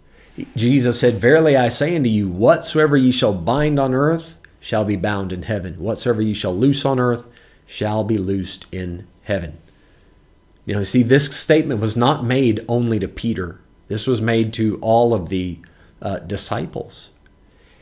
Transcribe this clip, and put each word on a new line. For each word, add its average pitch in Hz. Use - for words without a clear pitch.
Jesus 120
said, 117
"Verily 147
I 123
say 151
unto 139
you, 104
whatsoever 147
ye 127
shall 117
bind 139
on 135
earth 156
shall 107
be 101
bound 98
in 90
heaven. 95
Whatsoever 110
ye 107
shall 98
loose 135
on 135
earth 120
shall 107
be 107
loosed 95
in 92
heaven." 85
You 95
know, 101
see, 123
this 135
statement 147
was 110
not 120
made 123
only 120
to 92
Peter. 92
This -
was 123
made 113
to 110
all 117
of 87
the, 92
uh, 98
disciples. -